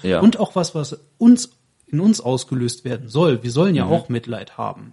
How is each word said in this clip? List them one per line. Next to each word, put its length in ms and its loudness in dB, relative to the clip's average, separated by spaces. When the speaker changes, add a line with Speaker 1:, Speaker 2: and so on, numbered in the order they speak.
Speaker 1:
Ja. 180 0
Speaker 2:
und 200 6
auch 160 -4
was, 180 -2
was 240 -8
uns, 320 4
in 140 -4
uns 200 2
ausgelöst 640 -4
werden 240 -8
soll. 340 0
Wir 100 -6
sollen 220 2
ja 120 0
Speaker 1:
Mhm. 60 -2
Speaker 2:
auch 160 -2
Mitleid 500 -8
haben 340 -10